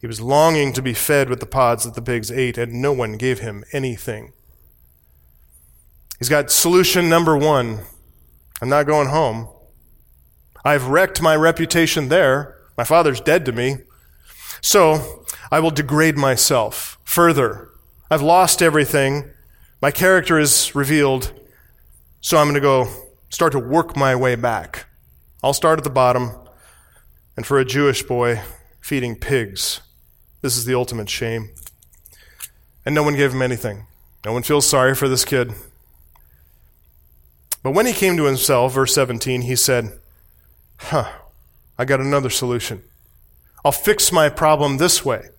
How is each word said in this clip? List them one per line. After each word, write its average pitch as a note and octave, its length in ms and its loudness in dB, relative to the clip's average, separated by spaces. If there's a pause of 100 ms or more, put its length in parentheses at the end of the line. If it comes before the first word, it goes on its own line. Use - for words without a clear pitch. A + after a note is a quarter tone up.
He A#2 80 -12
was A2 120 -10
longing C#3+ 520 2
to B2+ 100 -4
be B2+ 120 -4
fed C#3 340 0
with B2 100 -4
the D3 80 -10
pods A#2+ 380 0
that A#2 100 -12
the A#2+ 80 -10
pigs A#2+ 300 -6
ate, B2 260 -2
and A#2+ 240 -6
no C#3+ 100 0
one A#2+ 200 -4
gave A#2 260 -2
him G#2 320 -12
anything. A#2+ 640 -8 (1900)
He's B2 100 -6
got D3 220 0
solution F3 580 2
number E3 280 4
one. B2+ 460 0 (800)
"I'm A#2+ 60 -6
not C#3+ 180 2
going D3 220 0
home. A#2+ 400 -2 (1160)
I've C3+ 220 2
wrecked F3+ 340 2
my D#3 160 4
reputation D#3+ 720 0
there. C#3+ 480 2 (220)
My A#2+ 60 -2
father's D#3 360 4
dead D#3 240 2
to B2+ 80 -4
me. B2+ 260 -2 (800)
So D#3 680 2 (240)
I D3+ 100 2
will D#3+ 120 0
degrade D3+ 440 0
myself C3 880 -2
further. C#3 640 0 (420)
I've D3+ 120 0
lost F3 400 4
everything. C#3+ 680 0 (500)
My C#3+ 100 0
character F3+ 480 2
is - 380 0
revealed. C#3 560 0 (880)
So - 180 2
I'm D3 80 4
gonna C#3+ 140 0
go C3+ 280 2 (420)
start E3+ 200 0
to C#3 80 -4
work C#3+ 380 -2
my C3+ 180 2
way B2 220 0
back. A#2 500 -6 (560)
I'll C3+ 100 0
start D#3 280 2
at - 20 -14
the C#3+ 80 -4
bottom. B2 400 0 (1080)
And A#2 80 -10
for C#3 140 0
a C3 60 2
Jewish C3+ 400 0
boy, A#2+ 380 -2 (380)
feeding B2 360 -6
pigs, A2+ 640 -4 (600)
this A#2+ 160 -2
is A#2 100 -4
the B2+ 100 0
ultimate A#2+ 340 -4
shame." A2+ 400 -6 (1400)
And C#3+ 80 -2
no D3+ 80 2
one D3 140 0
gave C#3 160 2
him C3 100 -4
anything. A2 460 -6 (360)
No G#2+ 80 -4
one A#2+ 120 -4
feels D3 240 2
sorry C3 260 4
for C3+ 140 -2
this C3 160 0
kid. B2 280 -2 (2000)
But C3+ 80 -2
when G#3 140 2
he A#3+ 60 0
came F#3 240 0
to D#3 80 0
himself, C3 500 2
verse C3+ 180 0
seventeen, B2 500 -2
he B2 120 -4
said, A#2+ 380 0 (840)
"Huh, C3+ 320 -4 (680)
I B2+ 60 -2
got C3+ 160 0
another C#3 300 -2
solution. A#2+ 520 -6 (840)
I'll - 60 2
fix - 400 0
my D#3+ 180 4
problem C#3+ 500 2
this E3+ 260 2
way. A#2+ 240 -4 (100)